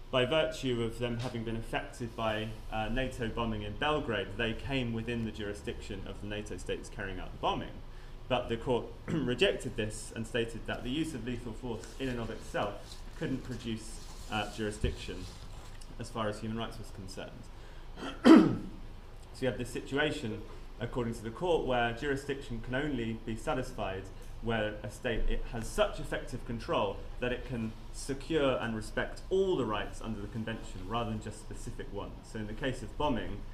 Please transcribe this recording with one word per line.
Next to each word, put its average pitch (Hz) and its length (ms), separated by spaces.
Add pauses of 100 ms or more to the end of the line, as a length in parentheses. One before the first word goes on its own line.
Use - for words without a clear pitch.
by 127 160
virtue 127 580
of 113 160
them 120 200
having 117 240
been 113 120
affected 113 600
by, 110 340 (220)
uh, 110 180
nato 123 400
bombing 110 340
in 104 100
Belgrade, 127 540 (100)
they 113 160
came 123 380
within 113 320
the 110 80
jurisdiction 104 760
of 98 140
the 104 60
nato 104 300
states - 360
carrying 95 260
out 82 120
the - 60
bombing. 165 340 (560)
But 127 200
the 113 100
court 117 280 (120)
<clears throat> - 100
rejected 135 680
this - 400
and 113 100
stated 113 400
that 104 180
the 120 60
use 156 240
of 113 120
lethal 117 280
force 113 320 (140)
in 135 100
and 120 100
of 110 100
itself - 680 (200)
couldn't 131 260
produce, 113 560 (320)
uh, 104 240
jurisdiction 98 720 (760)
as 117 100
far 110 200
as 104 100
human 110 180
rights 113 200
was 110 140
concerned. - 1700
<clears throat> - 20 (640)
So - 120
you 123 40
have - 80
this 120 120
situation, 127 720 (380)
according 117 360
to 110 80
the 113 80
court, 165 340
where 120 280
jurisdiction 139 720
can 123 120
only 123 500
be 110 100
satisfied 110 680 (380)
where 110 420
a 107 80
state, 113 380
it 117 220
has 113 160
such - 320
effective - 460
control 113 520 (220)
that 123 120
it 123 140
can 113 260 (220)
secure 139 640
and 113 180
respect - 540
all 190 260
the 175 100
rights 101 360
under 110 180
the 101 80
convention 107 600
rather 113 220
than 107 120
just - 180
specific - 540
ones. 95 200 (180)
So 113 80
in 104 80
the 110 60
case 127 280
of 104 160
bombing, 101 440 (120)